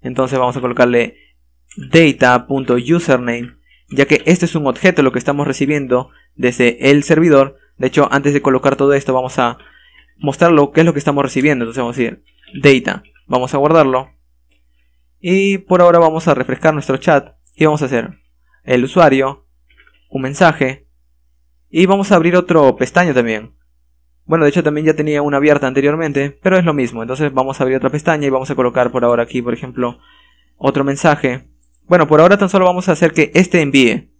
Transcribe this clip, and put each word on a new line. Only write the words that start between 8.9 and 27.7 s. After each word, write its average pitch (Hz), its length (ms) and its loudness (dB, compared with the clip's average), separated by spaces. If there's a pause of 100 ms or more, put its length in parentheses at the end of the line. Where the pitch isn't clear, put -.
esto 139 200 -2
vamos 127 260 -4
a 120 180 -2 (600)
mostrar 170 340 0
lo, 143 200 2
qué 160 100 2
es 165 40 4
lo 170 80 0
que 143 60 -4
estamos 143 240 -2
recibiendo. 131 400 -2
Entonces 117 180 -8
vamos 120 160 -6
a 135 40 -4
decir - 220 -8 (300)
data, 135 480 0 (240)
vamos 127 280 -4
a 147 40 -2
guardarlo. 139 540 2 (1080)
Y 196 380 0
por 185 240 2
ahora 175 160 6
vamos 160 300 2
a 147 80 2
refrescar 131 400 -2
nuestro 135 220 -4
chat 139 380 -2 (200)
y 156 100 0
vamos 151 160 0
a 143 40 -4
hacer 143 260 -6 (520)
el 123 200 0
usuario, 135 640 0 (600)
un 135 120 -10
mensaje 139 640 0 (840)
y 170 160 2
vamos 196 260 2
a 202 40 4
abrir 170 200 2
otro 160 420 2
pestaña 165 360 0
también. 113 380 -2 (720)
Bueno, 160 200 0
de 143 40 4
hecho 160 140 -2
también 151 220 -2
ya 156 80 2
tenía 151 280 -2
una 143 160 -2
abierta 143 300 2
anteriormente, 143 720 -2
pero 190 160 0
es 175 80 0
lo 160 80 0
mismo. 117 280 -4
Entonces 131 320 -6
vamos 131 260 -4
a 139 40 0
abrir 131 140 0